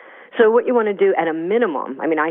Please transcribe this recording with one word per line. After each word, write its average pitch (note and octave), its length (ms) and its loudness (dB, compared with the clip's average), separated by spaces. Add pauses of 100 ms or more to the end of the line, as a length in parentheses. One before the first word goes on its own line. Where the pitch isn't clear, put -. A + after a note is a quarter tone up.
(380)
So A3 140 6
what A#3 160 2
you B3+ 40 0
want A3+ 140 2
to G3+ 80 -2
do F#3+ 240 2
at E3 80 -2
a D#3+ 60 -2
minimum, E3 680 -4
I B2+ 60 -6
mean, D#3 140 -2
I D3+ 100 -2